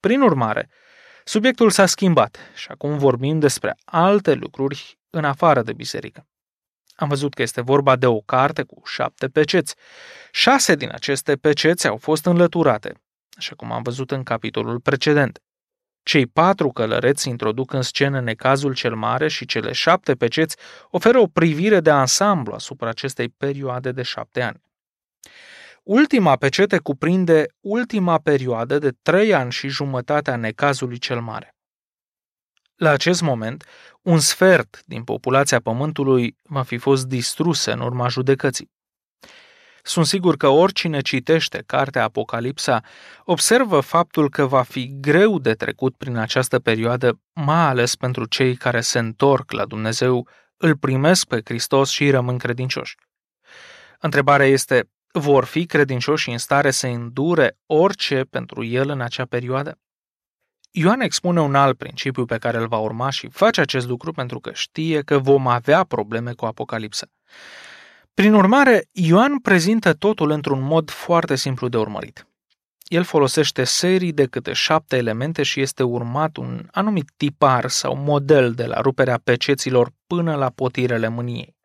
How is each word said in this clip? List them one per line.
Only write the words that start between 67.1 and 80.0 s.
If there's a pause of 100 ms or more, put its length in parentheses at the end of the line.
Prin
urmare,
Ioan
prezintă
totul
într-un
mod
foarte
simplu
de
urmărit. (580)
El
folosește
serii
de
câte
șapte
elemente
și
este
urmat
un
anumit
tipar
sau
model
de
la
ruperea
peceților (140)